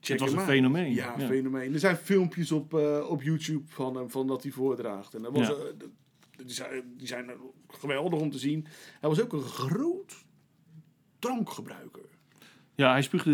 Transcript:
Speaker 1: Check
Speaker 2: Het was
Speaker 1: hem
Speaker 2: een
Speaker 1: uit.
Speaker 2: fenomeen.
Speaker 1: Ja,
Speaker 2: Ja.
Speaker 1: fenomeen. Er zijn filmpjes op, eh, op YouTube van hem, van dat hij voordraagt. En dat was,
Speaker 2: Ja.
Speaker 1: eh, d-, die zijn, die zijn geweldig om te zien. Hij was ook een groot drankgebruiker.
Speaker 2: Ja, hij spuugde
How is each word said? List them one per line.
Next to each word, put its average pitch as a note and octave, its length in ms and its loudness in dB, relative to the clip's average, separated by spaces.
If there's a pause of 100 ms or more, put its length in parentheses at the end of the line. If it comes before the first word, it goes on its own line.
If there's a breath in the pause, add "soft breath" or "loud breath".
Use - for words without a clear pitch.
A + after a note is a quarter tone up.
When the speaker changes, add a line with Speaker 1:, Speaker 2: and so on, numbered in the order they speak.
Speaker 1:
Check - 80 -8
Speaker 2:
Het C3+ 120 0
was C3+ 80 2
Speaker 1:
hem C#3+ 100 2
Speaker 2:
een F#3+ 60 0
Speaker 1:
uit. C#3 100 4
Speaker 2:
fenomeen. C3+ 400 4
Speaker 1:
Ja, A#2+ 240 -2
Speaker 2:
Ja. C#3 80 -2
Speaker 1:
fenomeen. C3 460 -2
Er D3+ 60 0
zijn F3+ 180 4
filmpjes F3 560 2
op, D#3 220 -2
eh, D3 340 2
op D#3 140 -2
YouTube D#3 440 -2
van C3 300 -6
hem, B2+ 140 -6
van C3+ 160 -2
dat C3 160 -2
hij C#3+ 100 -8
voordraagt. A#2+ 640 -2
En A2 80 -8
dat B2 140 -2
was, A#2+ 100 6
Speaker 2:
Ja. A2 80 2
Speaker 1:
eh, - 60 -6 (180)
d-, - 100 -16 (580)
die A#2+ 80 -12
zijn, B2+ 280 -6 (140)
die C3 100 -14
zijn B2 240 -8 (380)
geweldig D3+ 520 -2
om D#3 100 2
te C3+ 80 -8
zien. D3+ 280 -2 (340 loud breath)
Hij D3+ 80 2
was D#3 140 4
ook A#3+ 100 -2
een D3+ 100 -2
groot A3+ 840 -2 (920)
drankgebruiker. - 880 -6 (680 soft breath)
Speaker 2:
Ja, C3+ 160 6
hij C3+ 120 6
spuugde E3 320 2